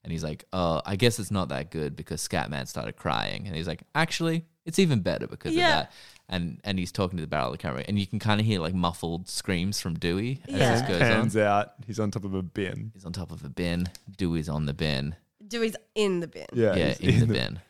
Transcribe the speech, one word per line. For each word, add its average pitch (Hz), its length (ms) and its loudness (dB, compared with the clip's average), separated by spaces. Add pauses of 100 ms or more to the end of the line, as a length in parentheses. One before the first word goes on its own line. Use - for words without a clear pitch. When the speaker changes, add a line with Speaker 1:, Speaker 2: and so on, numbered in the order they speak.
Speaker 1:
And 87 80 -8
he's 80 120 -2
like, 76 280 -6
"Oh, 85 340 2
I 98 120 -4
guess 120 220 4
it's 101 120 -6
not 92 180 0
that 69 220 -6
good 76 240 -4
because - 320 -8
Scatman 69 400 -4
started - 300 -8
crying." 55 500 -4
And 85 80 -8
he's 82 120 -4
like, 78 160 -8 (120)
"Actually, 165 480 0 (220)
it's 160 140 -2
even 151 200 6
better 82 280 0
because - 260 -6
Speaker 2:
Yeah. 349 140 4
Speaker 1:
of 311 40 6 (140)
that." - 60 -20 (380)
And, 85 340 -4
and 98 160 -2
he's 90 120 -4
talking 92 260 0
to 80 40 -2
the 78 60 -6
barrel 73 200 0
of 64 60 -4
the - 40 -8
camera. 69 300 -4
And 101 120 0
you 98 80 0
can 110 120 -4
kinda 107 240 2
hear, 107 160 2
like, 82 140 0
muffled 90 560 0
screams 95 500 -2
from 85 160 -4
Dewey 98 520 -2
as - 80 -8
Speaker 2:
Yeah. 117 180 4
Speaker 1:
this 120 160 2
goes 87 100 2
Speaker 3:
Pans 110 380 4
Speaker 1:
on. 104 60 6
Speaker 3:
out. 104 300 4 (120)
He's 107 140 -6
on 107 120 0
top 95 140 -6
of 95 80 -4
a 95 80 0
bin. 101 520 -4
Speaker 1:
He's 98 120 -20
on 87 80 -8
top 90 180 -6
of 73 140 -12
a 71 40 -8
bin. 87 400 0 (280)
Dewey's 82 320 0
on 76 160 -2
the 71 80 -2
bin. 73 420 -2 (320)
Speaker 2:
Dewey's 226 280 -2 (200)
in 196 260 2
the 160 60 -6
bin. - 260 -14
Speaker 3:
Yeah, 110 220 4
Speaker 1:
Yeah, 80 180 4
Speaker 3:
he's - 60 -6
Speaker 1:
in 92 100 4
Speaker 3:
in 107 120 6
Speaker 1:
the 113 60 6
Speaker 3:
the 87 60 2
Speaker 1:
bin. 62 260 -2 (100)